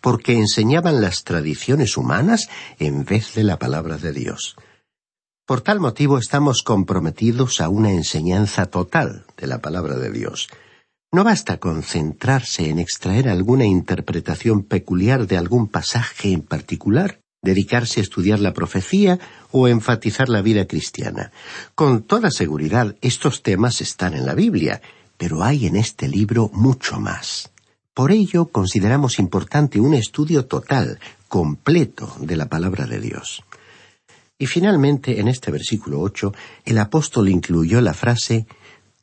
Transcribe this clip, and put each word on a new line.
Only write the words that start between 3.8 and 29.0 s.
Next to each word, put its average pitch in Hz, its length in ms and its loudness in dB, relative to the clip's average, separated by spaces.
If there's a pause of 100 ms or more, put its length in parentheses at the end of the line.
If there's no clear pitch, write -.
de 73 160 -6
Dios. - 440 -8 (880)
Por 131 140 0
tal 208 180 0
motivo 143 400 2
estamos 143 460 0
comprometidos 107 960 0
a 80 80 0
una 104 240 2
enseñanza 90 760 0
total - 580 -2 (120)
de - 100 -10
la 64 140 -6
palabra 76 340 -6
de 64 160 -4
Dios. - 380 -8 (640)
No 180 100 4
basta 202 360 0
concentrarse 82 1080 -2
en 78 120 -2
extraer 98 480 -2
alguna 110 380 2
interpretación 90 1000 0
peculiar 101 640 0
de 95 80 0
algún 104 320 2
pasaje - 640 -2
en 82 100 0
particular, 101 800 -2 (200)
dedicarse 107 600 0
a - 20 0
estudiar 101 380 0
la 95 120 0
profecía 180 680 0 (320)
o 127 160 6
enfatizar 117 600 0
la 110 140 0
vida 104 240 2
cristiana. - 640 -8 (460)
Con 127 260 4
toda 214 300 0
seguridad, 85 680 -2
estos - 440 -2
temas 113 360 0
están - 340 -4
en 65 120 -4
la 67 80 -2
Biblia, 131 480 0 (340)
pero 82 260 -4
hay 127 240 2
en 85 100 0
este - 320 -2
libro 104 460 0
mucho 127 440 2
más. - 520 -8 (420)
Por 131 180 2
ello, 185 360 4
consideramos 113 720 0